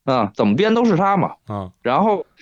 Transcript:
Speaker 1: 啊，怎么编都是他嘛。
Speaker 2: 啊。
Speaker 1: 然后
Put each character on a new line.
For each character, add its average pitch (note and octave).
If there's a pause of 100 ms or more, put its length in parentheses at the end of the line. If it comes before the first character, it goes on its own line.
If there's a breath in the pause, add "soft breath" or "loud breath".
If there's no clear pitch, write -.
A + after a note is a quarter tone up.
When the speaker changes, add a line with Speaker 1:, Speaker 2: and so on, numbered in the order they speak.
Speaker 1:
啊， A#2+
怎 A#2
么 G2+
编 G#3+
都 A#3+
是 G#3+
他 G3
嘛。 A#2+ (100)
Speaker 2:
啊。 G2 (100)
Speaker 1:
然 C3+
后 G3+ (160 loud breath)